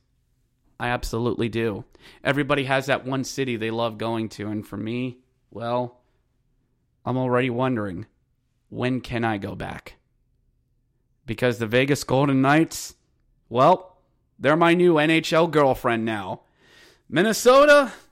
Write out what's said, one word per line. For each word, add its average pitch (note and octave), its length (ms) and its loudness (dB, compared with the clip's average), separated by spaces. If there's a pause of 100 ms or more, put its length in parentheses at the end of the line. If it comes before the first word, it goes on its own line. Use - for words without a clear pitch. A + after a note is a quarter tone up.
(800)
I A#2+ 80 -6
absolutely A#2+ 600 -4
do. A2+ 340 -4 (400)
Everybody C#3 400 0
has C3+ 220 -2
that C3 180 -2
one C3 200 -4
city B2 320 -6
they A2 140 -4
love A2+ 280 -4
going A2+ 320 -4
to, G#2 180 -10
and G#2+ 180 -8
for G2 100 -14
me, A#2+ 420 -8 (320)
well, A#2+ 500 -6 (1040)
I'm B2 140 -4
already B2+ 320 0
wondering, A2+ 560 -4 (680)
when B2 300 -4
can A#2 200 -6
I A2+ 140 -2
go G2 180 -10
back? - 420 -14 (1300)
Because A#2+ 320 -2
the A#2 80 -2
Vegas C3 380 0
Golden C3+ 360 0
Knights, D3 540 0 (560)
well, C#3+ 480 2 (400)
they're C#3 180 2
my E3+ 160 4
new F3 240 4
N D3+ 140 2
H D#3+ 240 0
L D#3+ 120 4
girlfriend B2+ 600 0
now. G#2+ 380 -8 (600)
Minnesota, B3+ 840 6 (200)